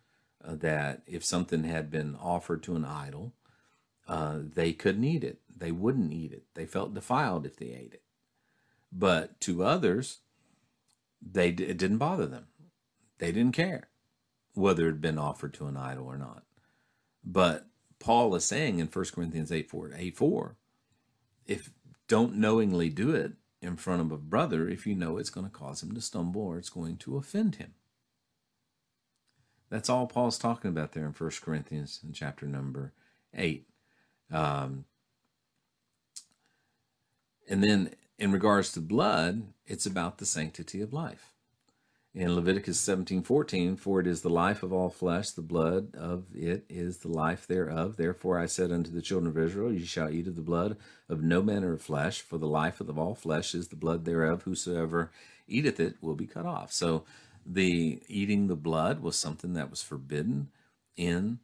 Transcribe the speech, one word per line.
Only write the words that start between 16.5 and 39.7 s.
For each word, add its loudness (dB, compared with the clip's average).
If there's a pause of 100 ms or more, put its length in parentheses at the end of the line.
But 4 (320)
Paul 6
is 2
saying 2
in 0
First -4
Corinthians -4
eight -2
four, -8
eight -6
four, 2 (880)
if, -6 (360)
don't 4
knowingly 4
do 0
it 0 (300)
in -4
front 0
of 0
a -6
brother 0
if -6
you 0
know -2
it's -6
gonna -8
cause -12
him -8
to -8
stumble -4
or -4
it's -10
going -8
to -8
offend 0
him. -14 (2000)
That's -4
all 2
Paul's 0
talking -2
about -2
there -4
in -4
First -6
Corinthians -6
in -12
chapter -8
number -6 (420)
eight. -2 (640)
Um, -2 (2750)
and 4
then 6 (240)
in 2
regards 6
to -4
blood, 2 (220)
it's -4